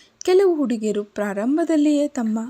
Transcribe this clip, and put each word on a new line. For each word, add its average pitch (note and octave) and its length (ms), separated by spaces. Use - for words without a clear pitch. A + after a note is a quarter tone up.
ಕೆಲವು F#4 320
ಹುಡುಗಿಯರು G#3+ 480
ಪ್ರಾರಂಭದಲ್ಲಿಯೇ D4 1040
ತಮ್ಮ A3+ 320